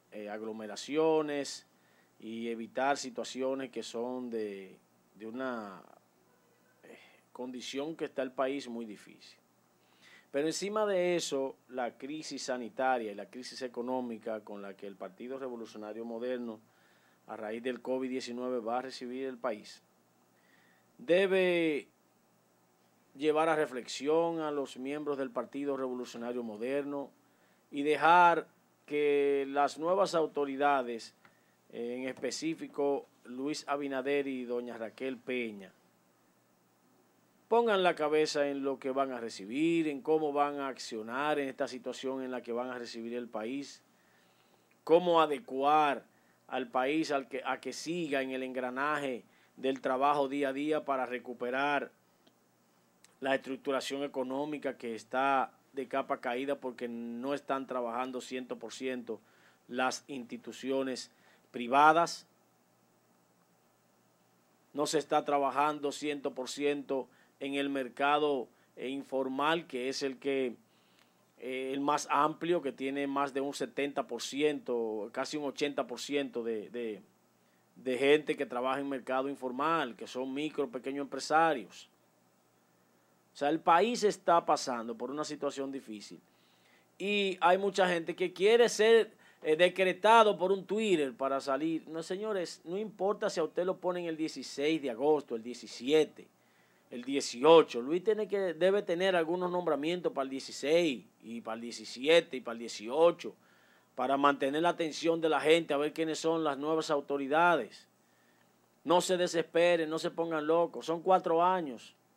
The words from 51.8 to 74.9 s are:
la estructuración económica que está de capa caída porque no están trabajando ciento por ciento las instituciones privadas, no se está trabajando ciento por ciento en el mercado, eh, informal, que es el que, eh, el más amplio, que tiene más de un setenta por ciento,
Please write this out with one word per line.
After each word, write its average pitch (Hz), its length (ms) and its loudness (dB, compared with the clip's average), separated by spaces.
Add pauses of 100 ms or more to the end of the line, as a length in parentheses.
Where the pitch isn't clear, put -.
la 135 160 2
estructuración 135 640 -4
económica 135 760 -4
que 117 200 -8
está 131 560 0 (200)
de 131 140 -6
capa 135 340 -2
caída 131 360 -2
porque 123 320 -8
no 117 440 -6
están 135 360 -4
trabajando 123 520 -4
ciento 127 380 -8
por 113 140 -12
ciento 123 480 -6 (480)
las 127 400 -2
instituciones 127 1040 -6 (400)
privadas, 151 720 4 (2500)
no 143 120 0
se 156 120 0
está 147 260 2
trabajando 143 680 0
ciento 143 420 -4
por 127 140 -6
ciento 139 600 -2 (300)
en 139 160 -6
el 139 140 0
mercado, 139 800 2 (280)
eh, - 120 -6
informal, 139 800 -2
que 127 240 -4
es 131 120 -6
el 135 160 -4
que, 135 360 -2 (840)
eh, 131 360 -6
el 139 60 -4
más 143 300 0
amplio, 156 520 2
que 135 100 -4
tiene 139 340 -4
más 139 280 -2
de 135 80 0
un 139 100 -2
setenta 135 540 -4
por 117 160 -8
ciento, 120 920 -2